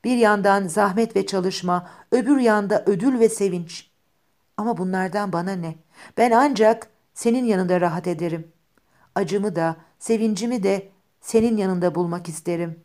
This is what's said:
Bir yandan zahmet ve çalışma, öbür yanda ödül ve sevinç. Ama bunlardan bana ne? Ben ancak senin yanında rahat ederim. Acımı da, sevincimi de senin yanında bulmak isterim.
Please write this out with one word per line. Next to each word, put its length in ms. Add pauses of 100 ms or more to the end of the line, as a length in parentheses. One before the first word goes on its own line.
Bir 120
yandan 500
zahmet 500
ve 100
çalışma, 600 (240)
öbür 260
yanda 480
ödül 340
ve 80
sevinç. 640 (680)
Ama 200
bunlardan 560
bana 200
ne? 220 (440)
Ben 120
ancak 580 (260)
senin 300
yanında 360
rahat 260
ederim. 460 (600)
Acımı 420
da, 200 (220)
sevincimi 640
de 260 (320)
senin 360
yanında 380
bulmak 340
isterim. 560